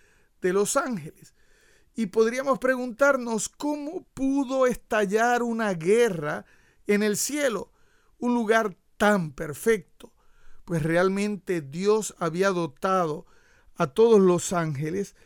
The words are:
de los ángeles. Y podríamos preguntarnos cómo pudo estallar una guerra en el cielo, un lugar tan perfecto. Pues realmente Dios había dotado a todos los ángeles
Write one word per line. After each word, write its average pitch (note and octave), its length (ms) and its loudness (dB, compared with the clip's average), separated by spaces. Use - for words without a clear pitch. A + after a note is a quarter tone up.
de F#3 140 0
los G3+ 240 0
ángeles. A3+ 560 -6
Y A3+ 120 -2
podríamos A#3 520 0
preguntarnos B3+ 920 0
cómo D4 540 -6
pudo C4+ 520 0
estallar A3+ 760 0
una A3+ 320 -2
guerra F3+ 720 0
en G#3 160 2
el G#3+ 160 0
cielo, C4 540 -4
un A#3+ 160 -2
lugar A3+ 420 2
tan G3+ 360 2
perfecto. - 800 -4
Pues E3 180 -2
realmente F#3+ 800 0
Dios F#3 580 -2
había F3 300 0
dotado F3 800 -2
a E3+ 140 -2
todos A3+ 300 6
los F3+ 360 4
ángeles D#3+ 600 -4